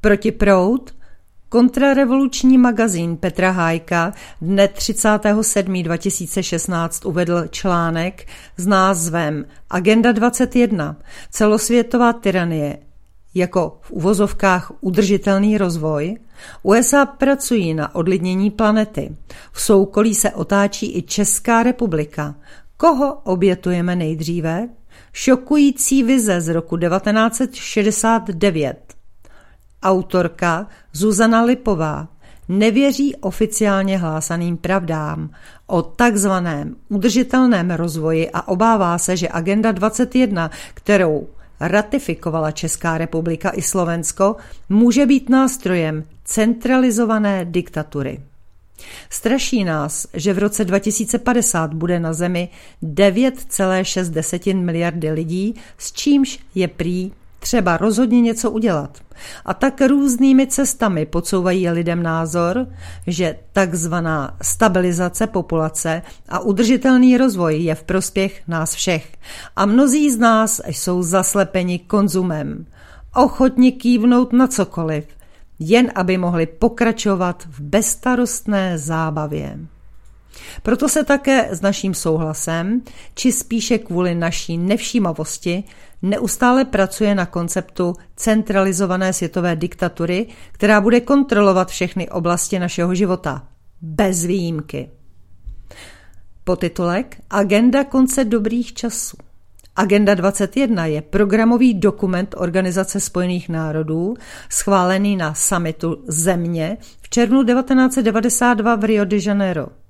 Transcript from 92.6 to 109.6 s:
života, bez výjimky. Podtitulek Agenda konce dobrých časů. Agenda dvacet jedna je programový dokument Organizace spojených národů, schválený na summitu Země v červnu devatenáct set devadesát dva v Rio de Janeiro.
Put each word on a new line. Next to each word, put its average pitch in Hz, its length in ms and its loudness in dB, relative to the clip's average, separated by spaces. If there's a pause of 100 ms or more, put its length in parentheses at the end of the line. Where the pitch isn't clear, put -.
života, 180 520 -2 (360)
bez 170 420 -2
výjimky. 165 680 -4 (1500)
Podtitulek 175 720 -2 (140)
Agenda 214 540 4
konce 262 400 2
dobrých 226 500 -2
časů. - 420 -8 (600)
Agenda 202 380 4
dvacet 196 420 -2
jedna 220 300 0
je 151 160 -2
programový 226 720 2
dokument 190 640 0
Organizace 185 640 -2
spojených 180 480 -4
národů, 160 640 -4 (340)
schválený 196 680 0
na 156 180 -4
summitu 170 720 -4
Země 170 720 -2 (240)
v - 80 -20
červnu 240 340 2
devatenáct 254 520 2
set 269 80 0
devadesát 233 520 2
dva 226 200 0
v 214 100 -2
Rio 214 200 2
de 202 220 0
Janeiro. 196 400 -2 (240)